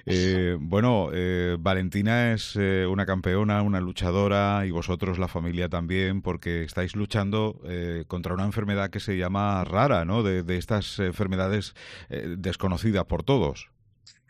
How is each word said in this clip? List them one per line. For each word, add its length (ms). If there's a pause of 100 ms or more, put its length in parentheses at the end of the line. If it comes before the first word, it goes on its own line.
Eh, 540
bueno, 540
eh, 440
Valentina 760
es, 260
eh, 260
una 200
campeona, 560
una 180
luchadora, 880
y 60
vosotros, 480
la 100
familia 400
también, 520
porque 420
estáis 340
luchando, 680
eh, 460
contra 240
una 100
enfermedad 460
que 100
se 160
llama 480
rara, 400
¿no? 180
De, 220
de 140
estas 420
enfermedades, 760 (340)
eh, 280
desconocidas 680
por 180
todos. 460 (600)